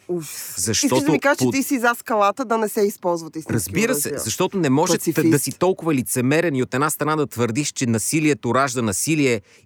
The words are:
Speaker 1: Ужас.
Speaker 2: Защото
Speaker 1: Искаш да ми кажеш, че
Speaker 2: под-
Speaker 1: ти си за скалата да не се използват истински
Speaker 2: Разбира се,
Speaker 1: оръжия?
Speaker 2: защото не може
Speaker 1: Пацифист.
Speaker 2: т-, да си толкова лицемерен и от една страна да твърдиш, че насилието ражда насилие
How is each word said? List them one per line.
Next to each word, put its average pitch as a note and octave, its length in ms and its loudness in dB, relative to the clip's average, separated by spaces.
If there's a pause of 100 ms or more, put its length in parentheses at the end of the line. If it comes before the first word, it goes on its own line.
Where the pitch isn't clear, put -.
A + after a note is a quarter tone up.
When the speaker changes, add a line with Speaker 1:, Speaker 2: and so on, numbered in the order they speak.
Speaker 1:
Ужас. - 500 -8
Speaker 2:
Защото - 300 -2
Speaker 1:
Искаш C3 180 2
да D3+ 60 2
ми D3 80 2
кажеш, C#4 180 2
че B2+ 80 2
Speaker 2:
под- B2 80 2
Speaker 1:
ти C4+ 100 0
си C4+ 160 -2
за A#3+ 140 2
скалата G#3 520 0
да A3 120 0
не A3 120 0
се A3+ 120 -2
използват F3 540 -2
истински D#3+ 200 -6
Speaker 2:
Разбира A3 400 0
се, - 140 -2
Speaker 1:
оръжия? C#3 100 -4
Speaker 2:
защото F#3 380 -2
не D#3+ 120 2
може D#3+ 240 4
Speaker 1:
Пацифист. D#3 240 0
Speaker 2:
т-, D#3+ 120 4
да D3+ 100 6
си C3+ 120 -4
толкова F3 420 0
лицемерен C#3 640 0
и B2+ 80 0
от - 100 -4
една C#3+ 160 0
страна D3+ 260 -2
да D3+ 120 0
твърдиш, A#2 420 -2
че - 160 -4
насилието B2 720 0
ражда C3 260 0
насилие A#2+ 600 0 (240)